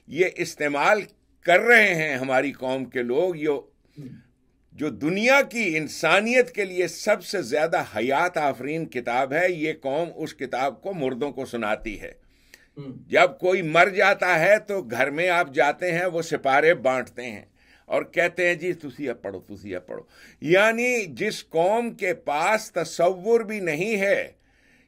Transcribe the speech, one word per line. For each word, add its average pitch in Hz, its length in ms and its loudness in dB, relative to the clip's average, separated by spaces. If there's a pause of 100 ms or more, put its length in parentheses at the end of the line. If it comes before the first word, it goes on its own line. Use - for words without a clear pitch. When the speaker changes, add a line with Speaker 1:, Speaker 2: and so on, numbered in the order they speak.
Speaker 1:
ये 165 180 2
इस्तेमाल 160 760 0 (440)
कर 175 140 6
रहे 220 300 6
हैं 156 280 0
हमारी 131 340 0
कौम 131 340 -4
के 123 180 -4
लोग, 160 340 0
यो-, 147 380 -4 (240)
Speaker 2:
हम्म। 131 100 -16 (640)
Speaker 1:
जो 151 160 -4
दुनिया 196 520 2
की 233 220 -2
इंसानियत 185 840 2
के 202 160 -4
लिए 180 220 -2
सबसे 202 560 -2
ज्यादा 151 520 0
हयात 139 420 0
आफरीन 147 480 -2
किताब 127 480 -2
है, 180 200 2
ये 156 200 -4
कौम 147 360 -4
उस 151 240 -10
किताब 127 500 -4
को 196 100 -6
मुर्दों 135 380 -4
को 131 140 -8
सुनाती 107 500 -4
है। - 280 -16 (560)
Speaker 2:
हम्म। 131 320 -16
Speaker 1:
जब 175 260 4
कोई 185 240 0
मर 170 280 4
जाता 190 460 2
है 190 240 4
तो 202 220 -6
घर 127 300 -2
में 170 180 0
आप 170 240 0
जाते 147 380 0
हैं, 175 140 -2
वो 170 160 -4
सिपारे 151 520 2
बांटते 127 500 -2
हैं 107 300 -14 (360)
और 151 260 -2
कहते 175 320 0
हैं, 175 120 0
"जी, 170 140 -4
तुसी 143 340 -10
अब 117 160 -6
पढ़ो, 98 160 -8
तुसी 98 340 -14
अब 90 160 -8
पढ़ो।" - 200 -14 (340)
यानी 226 600 2
जिस 170 360 -6
कौम 214 480 0
के 185 240 -4
पास 170 600 -2
तसव्वुर 185 680 0
भी 208 180 -8
नहीं 180 360 -2
है, 175 380 0 (520)